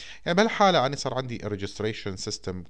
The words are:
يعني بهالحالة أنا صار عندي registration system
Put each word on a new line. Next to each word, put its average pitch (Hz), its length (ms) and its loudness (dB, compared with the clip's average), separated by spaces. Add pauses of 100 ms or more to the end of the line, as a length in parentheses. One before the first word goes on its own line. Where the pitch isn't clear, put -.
(260)
يعني 175 100 2
بهالحالة 190 500 6
أنا 139 100 -2
صار 127 180 -4
عندي 123 240 -4
registration 101 800 -4
system - 360 -6 (160)